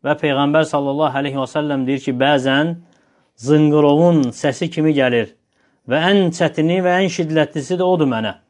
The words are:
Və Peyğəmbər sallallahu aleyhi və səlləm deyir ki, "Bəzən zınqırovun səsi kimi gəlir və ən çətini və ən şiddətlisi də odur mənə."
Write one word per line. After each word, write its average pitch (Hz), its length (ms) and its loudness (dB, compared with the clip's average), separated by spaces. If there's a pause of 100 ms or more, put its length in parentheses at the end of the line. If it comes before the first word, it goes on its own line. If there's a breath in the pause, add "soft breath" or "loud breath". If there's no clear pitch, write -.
Və 143 160 0
Peyğəmbər 147 480 2
sallallahu 139 480 -2
aleyhi 139 240 -4
və 127 80 -6
səlləm 143 380 -4
deyir 135 120 -2
ki, 135 140 -4
"Bəzən 139 640 0 (720 soft breath)
zınqırovun 151 760 4 (200)
səsi 156 280 -4
kimi 156 240 -2
gəlir 123 400 0 (560)
və 147 220 0
ən 202 80 4 (100)
çətini 165 560 -2
və 180 160 2
ən 190 80 0
şiddətlisi 156 720 -4
də - 0 -
odur 180 260 0
mənə." 110 280 -4 (140)